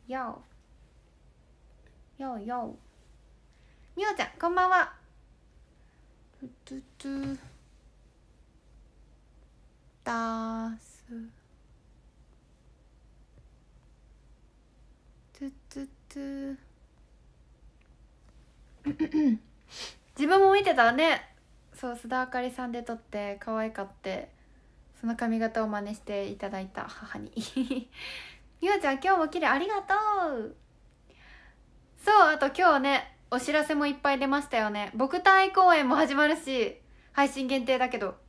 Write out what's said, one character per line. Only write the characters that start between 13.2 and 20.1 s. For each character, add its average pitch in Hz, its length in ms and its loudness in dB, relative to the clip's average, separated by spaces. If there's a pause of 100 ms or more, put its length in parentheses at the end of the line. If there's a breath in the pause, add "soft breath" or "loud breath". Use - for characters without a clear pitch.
ト 277 60 -12
ゥ 269 80 -10 (200)
ト 277 80 -12
ゥ 269 80 -12 (200)
ト - 100 -14 (2750)
ゥ。 294 540 2
<clears throat> - 0 - (800 loud breath)